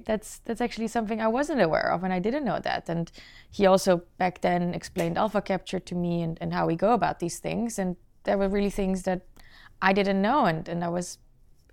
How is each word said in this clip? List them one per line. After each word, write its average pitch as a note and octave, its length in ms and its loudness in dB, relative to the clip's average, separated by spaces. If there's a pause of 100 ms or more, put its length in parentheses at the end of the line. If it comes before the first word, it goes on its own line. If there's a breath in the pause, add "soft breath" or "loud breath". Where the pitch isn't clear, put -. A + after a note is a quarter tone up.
that's, - 400 -6
that's A#3 160 -6
actually A3+ 280 -4
something A3 320 -4
I A3 80 0
wasn't C4+ 320 0
aware D#3+ 320 4
of, F3 100 0
and F#3 100 -2
I F#3 60 0
didn't A#3 260 -2
know E3 160 0
that." - 280 -4
And E3+ 240 -4 (400 loud breath)
he F#3+ 140 4
also F#3 360 6 (160)
back F3+ 220 -2
then F3 340 0
explained E3+ 420 -4
alpha G#3 240 0
capture F#3 400 -4
to - 140 -10
me F3 280 0
and, E3 180 -4
and E3+ 120 -4
how F3 140 0
we E3 80 2
go F#3+ 180 2
about F3 280 0
these E3+ 180 -4
things. G3 400 -4
And F#3 180 -2 (280)
there G3+ 120 2
were G3 120 0
really G3+ 220 0
things F#3+ 320 -2
that F#3 180 -2 (600 loud breath)
I F#3+ 120 4
didn't G3 280 2
know, A#3 260 4
and, D#3+ 220 -2
and E3+ 140 -4
I E3+ 60 -2
was F3+ 300 -6 (540)